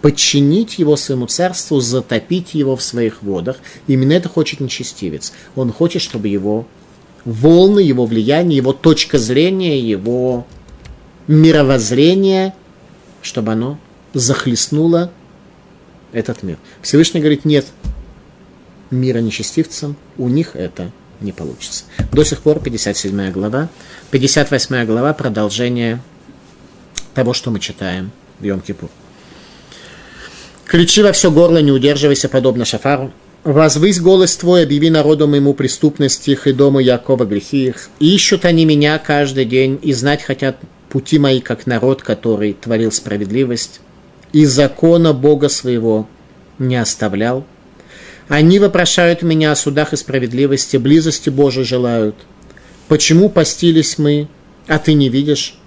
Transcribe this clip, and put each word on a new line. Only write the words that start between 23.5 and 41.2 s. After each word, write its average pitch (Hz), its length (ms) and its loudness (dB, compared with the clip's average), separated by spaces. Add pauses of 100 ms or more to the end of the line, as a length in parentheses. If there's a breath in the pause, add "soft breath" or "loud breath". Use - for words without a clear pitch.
пятьдесят 139 380 0
восьмая 127 360 -2
глава — 120 280 0
продолжение 117 840 -4 (1120)
того, 127 200 -2
что - 180 -6
мы 104 80 -4
читаем 95 520 -8 (280)
в 101 60 -10
Йом-Кипур. 95 440 -6 (1800 loud breath)
«Кричи 170 360 2
во 202 100 6
всё 180 200 2
горло, 165 300 4
не 143 100 4
удерживайся, 143 580 2
подобно 123 340 0
шафару. 131 480 -4 (320)
Возвысь 151 560 2
голос 185 380 4
твой, 175 260 4
объяви 147 280 2
народу 151 360 2
моему 143 260 2
преступность 139 760 -2
их 139 180 0
и 139 80 2
дому 139 260 2
Якова 127 460 0
грехи 104 420 -2
их. - 220 -8 (100)
Ищут 180 460 2
они 165 200 4
меня 151 340 2
каждый 139 460 0
день 131 360 0
и 147 120 -2
знать 139 280 -2
хотят 135 360 -4 (320)
пути 139 280 -2
мои, 135 240 2